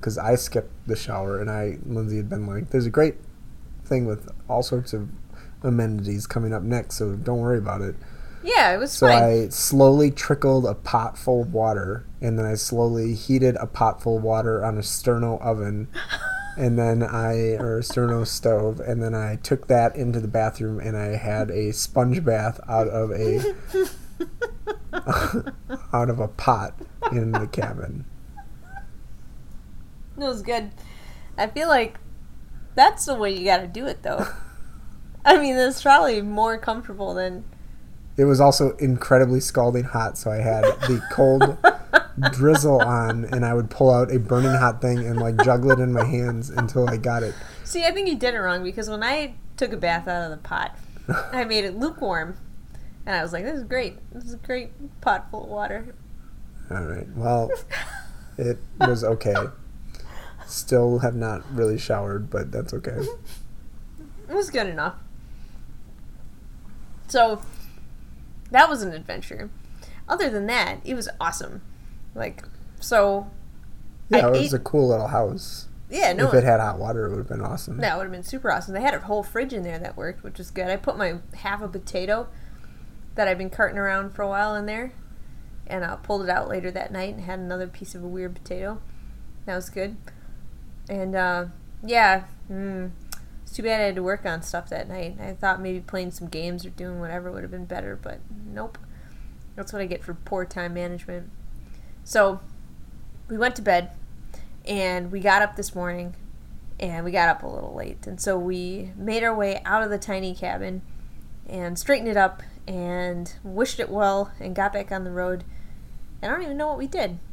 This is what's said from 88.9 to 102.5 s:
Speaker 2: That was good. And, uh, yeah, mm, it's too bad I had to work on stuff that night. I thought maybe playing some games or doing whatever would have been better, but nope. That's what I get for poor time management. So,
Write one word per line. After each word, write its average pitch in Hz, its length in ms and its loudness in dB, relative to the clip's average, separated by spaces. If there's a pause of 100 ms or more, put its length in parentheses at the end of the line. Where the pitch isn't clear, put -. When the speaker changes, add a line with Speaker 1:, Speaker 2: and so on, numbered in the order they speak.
Speaker 2:
That 185 100 -4
was 185 120 -6
good. 202 280 -6 (920)
And, 190 280 -2
uh, 180 300 2 (380)
yeah, 214 400 6 (260)
mm, 190 420 -6 (500)
it's - 100 -14
too 208 120 -8
bad 220 160 2
I 214 60 4
had 190 100 0
to 185 60 -4
work 190 220 -2
on 170 180 -4
stuff 175 260 -6
that - 200 -6
night. 180 320 -8
I - 120 -8
thought 185 280 0
maybe 185 200 -4
playing 180 320 -6
some 170 160 -10
games 175 360 -6
or 185 60 -10
doing 180 300 -8
whatever 180 320 -6
would 185 100 -8
have 180 80 -10
been 180 160 -8
better, 101 340 -8
but - 200 -10 (260)
nope. 107 320 -8 (800)
That's 196 160 -10
what 202 100 -4
I 190 40 -4
get 175 180 -6
for - 100 -8
poor 185 300 -4
time 175 300 -8
management. 175 560 -8 (720)
So, 196 360 4 (880)